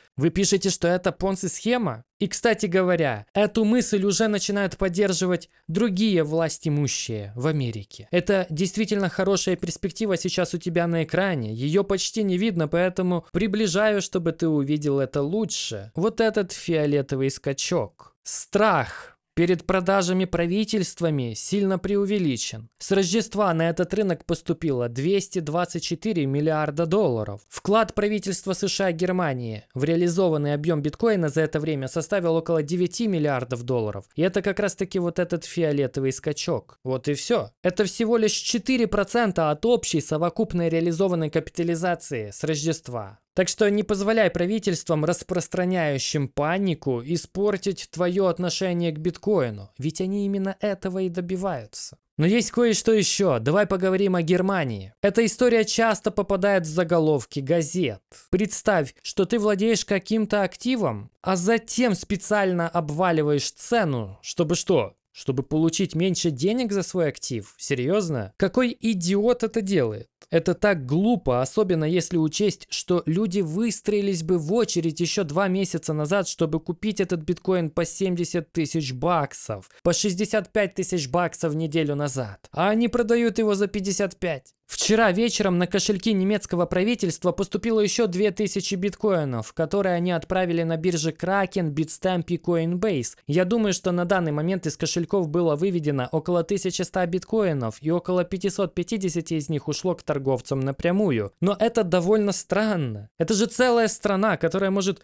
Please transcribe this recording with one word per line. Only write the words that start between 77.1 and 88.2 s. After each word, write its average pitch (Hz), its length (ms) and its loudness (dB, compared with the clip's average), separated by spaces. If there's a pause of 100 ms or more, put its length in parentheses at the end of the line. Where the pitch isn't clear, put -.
биткоин 170 480 -2
по 170 140 -2
семьдесят 175 680 -2
тысяч 151 400 -2
баксов, 135 760 -2 (140)
по 170 100 4
шестьдесят 208 600 0
пять 202 220 0
тысяч 175 340 -2
баксов 165 460 0
неделю 156 420 0
назад. 131 560 -4
А 170 160 0
они 220 180 2
продают 233 520 2
его 214 180 2
за 202 100 0
пятьдесят 196 500 -2
пять. 160 380 -6 (120)
Вчера 220 440 4
вечером 190 480 2
на 175 80 2
кошельки 202 460 0
немецкого 190 520 0
правительства 185 680 0
поступило 214 480 0
ещё 214 260 2
две 190 240 2